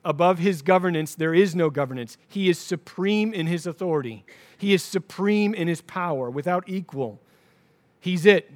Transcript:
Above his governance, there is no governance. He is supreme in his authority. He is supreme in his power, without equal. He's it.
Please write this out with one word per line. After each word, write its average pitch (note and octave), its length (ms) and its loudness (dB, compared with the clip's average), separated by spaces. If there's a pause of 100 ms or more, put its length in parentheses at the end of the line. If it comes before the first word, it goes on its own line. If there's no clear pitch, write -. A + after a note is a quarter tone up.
Above E3+ 360 2
his E3+ 240 0
governance, F3+ 500 2
there D#3+ 220 -2
is F#3 200 6
no E3 140 2
governance. B2+ 480 -6 (100)
He F#3+ 220 0
is E3+ 80 2
supreme G#3 760 -2
in E3+ 120 -4
his E3+ 220 -4
authority. D3 580 -4 (320)
He G3 160 2
is F3 80 4
supreme G#3 720 0
in F3 140 -2
his E3 140 -2
power, C#3+ 500 -4
without F3 340 -2
equal. C#3 540 -8 (800)
He's F3+ 260 -2
it. G3+ 300 6